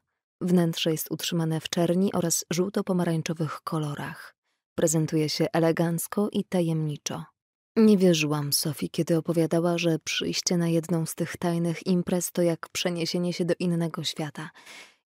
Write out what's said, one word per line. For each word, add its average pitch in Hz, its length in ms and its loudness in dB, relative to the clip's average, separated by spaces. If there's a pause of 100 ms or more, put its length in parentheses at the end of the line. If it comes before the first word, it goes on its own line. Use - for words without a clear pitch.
(420)
Wnętrze 175 500 2
jest - 200 -4
utrzymane 160 480 -2
w - 100 -10
czerni 175 440 2
oraz 170 400 -2
żółto-pomarańczowych 170 1080 -2
kolorach. 151 720 -8 (400)
Prezentuje 160 540 2
się 160 240 0
elegancko 165 800 0
i 202 120 -2
tajemniczo. 160 840 -2 (500)
Nie 220 220 8
wierzyłam 151 560 2
Sophie, - 360 -2
kiedy 165 280 0
opowiadała, 170 600 2
że 165 220 2
przyjście - 580 -2
na 170 100 2
jedną 165 380 0
z - 100 -8
tych - 220 -6
tajnych 170 500 -2
imprez 180 440 0
to 175 100 -2
jak 170 280 0
przeniesienie 175 640 -2
się 175 120 -2
do 170 140 0
innego 170 440 0
świata. 156 460 -8 (560)